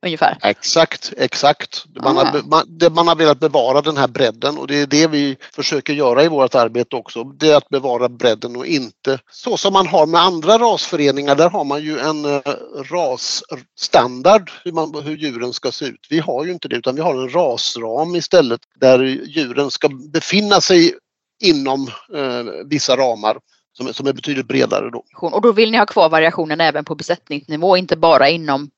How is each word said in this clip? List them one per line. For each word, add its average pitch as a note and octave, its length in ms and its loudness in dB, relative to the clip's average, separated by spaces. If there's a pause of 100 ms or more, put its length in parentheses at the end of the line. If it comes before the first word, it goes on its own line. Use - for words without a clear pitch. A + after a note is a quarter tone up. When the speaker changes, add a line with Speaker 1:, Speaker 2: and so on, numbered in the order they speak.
Speaker 1:
Ungefär. D#3+ 360 0
Speaker 2:
Exakt, - 720 -2
exakt. - 680 -2 (180)
Man C3 160 0
Speaker 1:
Ah. C3+ 60 2
Speaker 2:
har - 80 -2
be-, C#3+ 160 -2
man, D#3 200 2
det, E3 220 2
man E3+ 180 0
har E3 80 2
velat D3+ 240 2
bevara C#3+ 400 2
den D3+ 160 -4
här C3+ 120 0
bredden B2 500 -2
och C3+ 80 -10
det C#3+ 140 -4
är C#3+ 60 -2
det D3 200 2
vi C#3+ 300 -2 (160)
försöker D3 400 -4
göra C#3 320 2
i E3+ 40 4
vårt C3+ 260 0
arbete A#2+ 420 0
också. - 280 -10
Det C#3 280 0
är D3 40 8
att C3+ 120 2
bevara B2+ 400 -2
bredden A#2+ 480 -2
och B2+ 100 -8
inte C3+ 520 -4 (120)
så - 260 -6
som - 160 0
man F#3+ 140 4
har D#3 200 4
med E3+ 140 2
andra F3+ 380 4
rasföreningar. C#3+ 760 2
Där E3 140 4
har F3+ 140 -4
man C#3+ 180 -4
ju D3+ 160 -6
en, D3+ 260 -4
eh, C#3+ 160 -2 (500)
rasstandard C#3+ 1600 0 (140)
hur F3 80 -6
man, D#3 220 -6 (100)
hur D3+ 120 -8
djuren B2 360 -8
ska B2 200 -6
se - 120 -10
ut. - 260 -10
Vi D#3 80 0
har D3 260 -4
ju F3+ 80 -6
inte E3 160 -12
det, A#2+ 80 -4
utan B2+ 180 -2
vi D3 60 -6
har D#3+ 140 0
en B2+ 200 -4
rasram C3+ 840 -2
istället D3 440 2 (200)
där C3 180 6 (280)
djuren C#3 440 -4
ska - 180 -2
befinna E3 720 0
sig E3+ 340 4 (480)
inom, C#3 460 0 (260)
eh, B2 300 -6 (200)
vissa C#3 320 0
ramar A2+ 400 0 (400)
som, A#2+ 180 -10
som - 120 -6
är C#3 60 0
betydligt C3 360 -6
bredare B2 420 0
då. A#2+ 140 -14 (240)
Speaker 1:
Och G#3 140 -2
då A#3 100 6
vill A3 180 4
ni A3+ 80 2
ha G#3 80 4
kvar F3 220 2
variationen D#3+ 520 0
även D3+ 240 0
på D#3+ 100 -8
besättningsnivå, D#3+ 800 -2
inte F3+ 200 -2
bara D#3+ 320 6
inom D3 500 -2